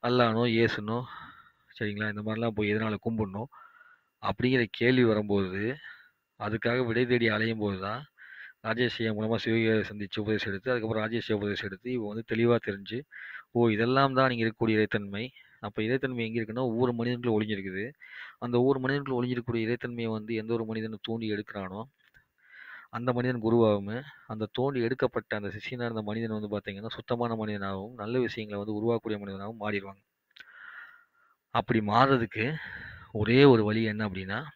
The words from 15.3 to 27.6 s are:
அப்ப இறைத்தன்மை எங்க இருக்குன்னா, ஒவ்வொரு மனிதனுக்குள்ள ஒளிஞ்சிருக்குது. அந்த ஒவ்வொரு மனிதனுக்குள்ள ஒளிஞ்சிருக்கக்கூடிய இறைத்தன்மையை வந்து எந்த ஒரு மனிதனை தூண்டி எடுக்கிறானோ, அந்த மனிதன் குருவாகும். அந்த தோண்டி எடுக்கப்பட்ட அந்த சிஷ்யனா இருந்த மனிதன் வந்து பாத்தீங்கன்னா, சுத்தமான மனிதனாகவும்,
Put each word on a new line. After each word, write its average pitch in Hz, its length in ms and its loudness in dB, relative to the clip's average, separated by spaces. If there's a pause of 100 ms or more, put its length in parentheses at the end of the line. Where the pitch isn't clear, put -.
அப்ப 107 220 -4
இறைத்தன்மை 127 420 -2
எங்க 113 140 -2
இருக்குன்னா, 113 280 -2
ஒவ்வொரு 120 260 2
மனிதனுக்குள்ள 120 420 0
ஒளிஞ்சிருக்குது. 101 500 -2 (540)
அந்த 120 200 -4
ஒவ்வொரு 135 220 4
மனிதனுக்குள்ள 135 380 0
ஒளிஞ்சிருக்கக்கூடிய 117 480 -2
இறைத்தன்மையை 117 440 -4
வந்து 110 240 -4
எந்த 110 180 -4
ஒரு 113 120 -2
மனிதனை 110 380 -6
தூண்டி 113 300 -4
எடுக்கிறானோ, 101 500 -6 (1080)
அந்த 120 220 -4
மனிதன் 123 300 0
குருவாகும். 107 500 4 (340)
அந்த 107 260 -6
தோண்டி 131 280 -2
எடுக்கப்பட்ட 117 560 -2
அந்த 101 120 -6
சிஷ்யனா 120 380 -8
இருந்த 113 160 -4
மனிதன் 110 340 -4
வந்து 107 140 -6
பாத்தீங்கன்னா, 104 400 -6
சுத்தமான 120 460 -4
மனிதனாகவும், 104 580 -6